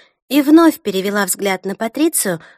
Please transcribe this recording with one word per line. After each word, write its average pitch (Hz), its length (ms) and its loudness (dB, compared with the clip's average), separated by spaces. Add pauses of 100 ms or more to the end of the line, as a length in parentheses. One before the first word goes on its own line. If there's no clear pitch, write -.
(280)
и 285 140 0
вновь 311 380 4
перевела 202 460 -4
взгляд 190 380 -4
на 196 100 -6
Патрицию, 226 680 -4 (180)